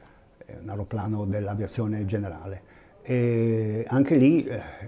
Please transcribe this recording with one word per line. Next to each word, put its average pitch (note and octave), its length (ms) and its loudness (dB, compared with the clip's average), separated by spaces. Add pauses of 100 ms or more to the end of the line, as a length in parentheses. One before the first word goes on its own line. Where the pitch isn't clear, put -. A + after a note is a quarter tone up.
(460)
eh, - 160 -16
un F#2 60 -12
aeroplano G#2 560 -4
dell'aviazione G#2 840 -4
generale. F#2+ 560 -6 (400)
E A#2 880 2
anche C3+ 260 4
lì, C3 300 8
eh, A#2 160 -6 (280)